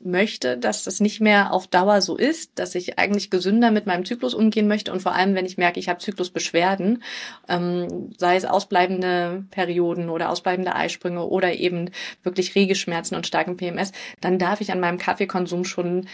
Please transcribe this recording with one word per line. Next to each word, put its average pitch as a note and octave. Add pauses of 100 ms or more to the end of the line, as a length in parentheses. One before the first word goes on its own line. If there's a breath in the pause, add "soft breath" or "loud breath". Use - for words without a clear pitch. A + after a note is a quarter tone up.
möchte, A3
dass G#3+
das G3
nicht G#3+
mehr G#3
auf F#3
Dauer G3
so F3
ist, -
dass F3+
ich F3+
eigentlich G3
gesünder G3
mit G#3+
meinem F#3
Zyklus A#3+
umgehen G#3+
möchte G#3
und F#3
vor F#3+
allem, F#3+
wenn F#3
ich F#3
merke, F3+
ich F#3+
habe G3+
Zyklusbeschwerden, F#3 (460 loud breath)
ähm, F3
sei F3
es F#3
ausbleibende F3+
Perioden F3
oder E3
ausbleibende F#3
Eisprünge E3+
oder F3+
eben F3 (320 loud breath)
wirklich F#3
rege G3
Schmerzen E3+
und E3+
starken E3
P F3+
M E3+
S, F#3+ (260 loud breath)
dann F3+
darf F#3
ich G3
an F3+
meinem F3
Kaffeekonsum F3+
schon F3+